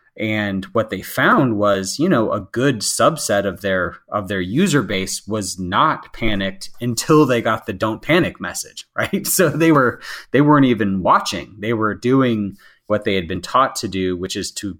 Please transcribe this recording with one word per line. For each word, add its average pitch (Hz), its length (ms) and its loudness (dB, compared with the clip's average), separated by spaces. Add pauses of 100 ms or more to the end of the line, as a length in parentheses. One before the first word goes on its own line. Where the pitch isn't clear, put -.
(160)
And 104 500 -2
what 110 240 -2
they 98 120 -8
found 139 560 2
was, 101 400 0
you 165 100 2
know, 117 220 2
a 104 100 -2
good 117 420 -2
subset 113 640 0
of 92 160 -4
their, 92 340 -2 (140)
of 98 180 -4
their 98 120 -2
user 143 400 2
base 95 460 -4
was 98 320 -6
not 110 540 0
panicked 98 580 -2 (100)
until 131 460 4
they 120 160 2
got 110 240 -2
the 110 60 -6
"don't 110 280 -4
panic" 147 400 0
message, - 500 -10
<laughs> - 60 -16
right? 117 300 -4
So 175 220 2
they 151 240 2
were, 127 280 2 (300)
they 131 100 4
weren't 147 260 6
even 101 360 2
watching. 107 560 0
They 107 140 -4
were 107 220 0
doing 117 640 0 (300)
what 104 160 0
they 98 140 0
had 90 100 -2
been 82 160 -6
taught 131 340 0
to 107 120 -6
do, 92 280 -2
which 92 200 -8
is 95 160 -6
to, 95 280 -10